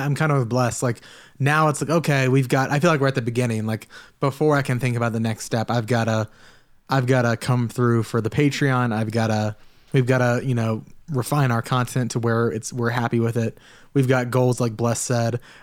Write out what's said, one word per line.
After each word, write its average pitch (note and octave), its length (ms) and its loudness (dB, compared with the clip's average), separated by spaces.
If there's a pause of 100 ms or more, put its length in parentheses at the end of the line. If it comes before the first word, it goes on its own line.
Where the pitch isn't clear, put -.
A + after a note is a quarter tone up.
I'm C#3+ 100 0
kind D#3 160 0
of C3 160 0
blessed. A#2+ 360 0
Like, A#2+ 180 -2 (380)
now D3+ 300 4
it's C#3+ 120 -2
like, C3+ 80 -4
okay, C#3+ 380 2
we've C3 200 4
got, C3+ 240 2
I C#3+ 80 2
feel E3+ 120 4
like C#3+ 100 2
we're C3+ 60 2
at C3+ 80 0
the C3 60 0
beginning. A#2 440 -2
Like, A2 220 -4 (320)
before D3 360 0
I C3+ 60 2
can B2+ 180 -2
think B2 160 -2
about A#2 160 0
the A2+ 80 -4
next A2+ 260 -4
step, A2+ 260 -2
I've A2+ 160 -2
gotta, A2+ 420 0 (600)
I've C3 180 2
gotta A#2+ 280 2
come B2 320 -2
through A#2 360 0
for A#2 180 -2
the G#2+ 80 -4
Patreon. C3 640 0
I've A2 180 -4
gotta, G#2+ 440 -2 (360)
we've C3 140 2
gotta, B2 400 2
you B2+ 100 -2
know, A2+ 280 -2 (260)
refine C3+ 420 0
our A2+ 100 0
content B2 500 -2
to A#2+ 80 -4
where A#2 300 0
it's, - 220 -6
we're A#2+ 180 -2
happy A#2+ 300 -2
with A#2 160 0
it. A2+ 220 -4 (360)
We've C3+ 140 2
got B2 240 2
goals, B2+ 300 2
like A2 160 -2
Bless A#2 240 0
said. A#2 380 -2 (240)